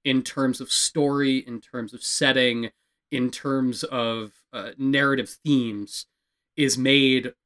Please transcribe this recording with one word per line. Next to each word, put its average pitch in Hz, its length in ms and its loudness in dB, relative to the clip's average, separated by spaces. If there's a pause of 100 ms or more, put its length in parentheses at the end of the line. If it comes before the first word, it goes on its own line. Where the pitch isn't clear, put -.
in 131 180 2
terms 131 380 -2
of 131 120 -8
story, 143 680 0
in 120 220 -10
terms 113 320 -10
of 120 100 -18
setting, 123 680 0 (400)
in 127 200 -2
terms 131 540 -2
of, 113 480 -4 (200)
uh, 113 260 -12
narrative 139 500 2 (160)
themes, 113 600 0 (500)
is 131 220 0
made 131 560 4 (120)